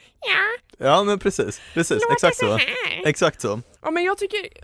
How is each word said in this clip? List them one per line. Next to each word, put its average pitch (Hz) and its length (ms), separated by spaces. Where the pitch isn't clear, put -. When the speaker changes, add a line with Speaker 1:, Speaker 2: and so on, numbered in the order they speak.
Speaker 1:
Ja. 415 680
Speaker 2:
Ja, 170 160
men 202 160
precis, 123 420
precis, 170 180
Speaker 1:
Låter 466 100
Speaker 2:
exakt 480 240
Speaker 1:
så 494 80
Speaker 2:
så. - 60
Speaker 1:
här. 453 560
Speaker 2:
Exakt 156 340
så. 107 180
Speaker 1:
Ja, 320 100
men 349 120
jag 392 140
tycker, 403 220